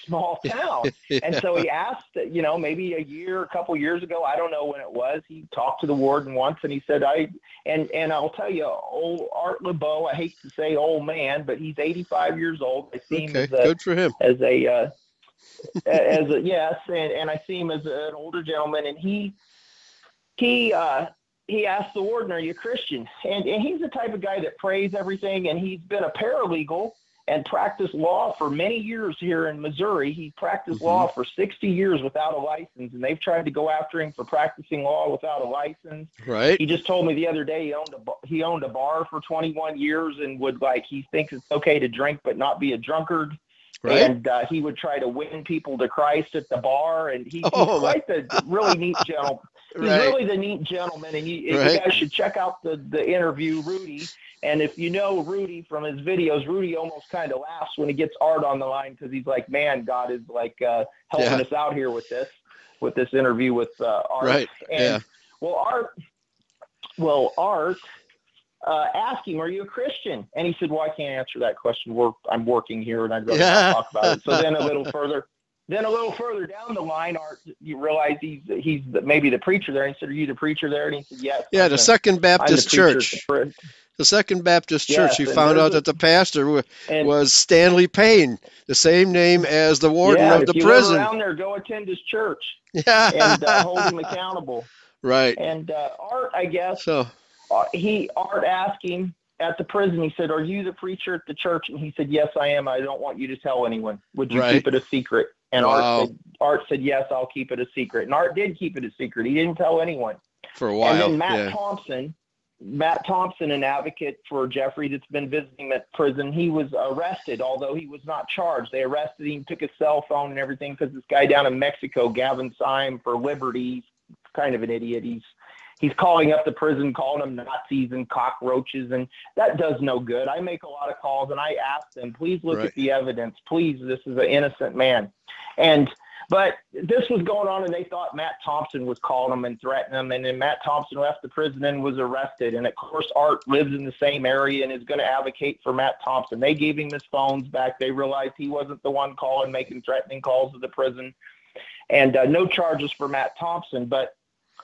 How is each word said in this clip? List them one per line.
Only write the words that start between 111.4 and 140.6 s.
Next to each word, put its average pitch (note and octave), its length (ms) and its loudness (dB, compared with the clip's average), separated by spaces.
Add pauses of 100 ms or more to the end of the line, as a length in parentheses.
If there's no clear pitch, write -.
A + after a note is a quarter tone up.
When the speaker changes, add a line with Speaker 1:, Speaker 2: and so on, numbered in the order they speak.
Speaker 1:
Thompson, D#3+ 640 -8 (460)
Matt D3 440 -2
Thompson, F3+ 460 -2
an C#3+ 120 -2
advocate C#3+ 560 -4 (100)
for C3+ 180 -2
Jeffrey C3+ 400 -4
that's C#3 200 -8
been C#3+ 220 -6
visiting C#3 440 -6
at - 180 -6
prison, C#3 400 0
he E3+ 180 0
was D3+ 240 -2
arrested, C3+ 680 -4
although C3 320 -4
he D#3 140 -8
was C#3+ 180 -16
not D3+ 240 -8
charged. D#3 420 -4
They C3 120 -2
arrested D3 440 -4
him, D3 160 -6
took E3 160 -10
his D3 180 -4
cell D3+ 300 2
phone C#3+ 220 -2
and C#3 100 -8
everything, C#3 380 -6
'cause C#3 160 -4
this C3 160 -14
guy C#3 160 6
down C#3 200 6
in C3 140 0
Mexico, C#3 480 0
Gavin B2+ 480 -4
Syme C3+ 440 -2
for A#2+ 180 -4
Liberty, B2+ 580 -4
he's - 400 -18 (180)
kind C#3+ 220 0
of A2 80 -4
an A#2 80 -2
idiot. A#2 320 -4
He's, A#2 200 -8 (580)
he's D3 120 0
calling E3 380 4
up D#3 140 2
the D3+ 80 -2
prison, C#3+ 400 0
calling C#3+ 260 -4
them C3+ 160 -6
Nazis B2 560 -4
and B2+ 180 -8
cockroaches, B2+ 800 -4
and B2+ 180 -4 (260)
that G3+ 220 2
does D3+ 240 0
no C3 180 0
good. B2 300 -2
I D#3 100 -4
make F3+ 240 -8
a E3 60 -18
lot C#3+ 200 -8
of D3+ 120 -8
calls, C#3 300 -4
and C#3+ 100 -6
I D3+ 140 -4
ask C#3+ 380 -6
them, A#2+ 200 -12
"Please E3+ 300 -2
look D#3+ 160 -4
Speaker 2:
Right. A2 80 -2
Speaker 1:
at - 80 -14
the C3+ 160 0
evidence. B2 440 -2 (100)
Please, D#3+ 360 -2
this B2+ 240 -6
is C3 120 -8
an C3 80 4
innocent C#3 500 0
man." B2 360 2 (460)
And, D3+ 300 6 (420)
but F#3+ 260 4 (180)
this A3 360 0
was A3+ 120 2
going G#3 260 0
on, F#3+ 160 -2
and F3 100 -2
they F3 100 -4
thought F3 320 -8
Matt D#3 280 -6
Thompson D3 440 -4
was B2 100 -4
calling C3 320 -2
them B2 160 -2
and A#2+ 160 -8
threatening C3 360 -4
them, C3 140 -4
and B2+ 140 -4
then B2+ 140 -4
Matt D3 240 -2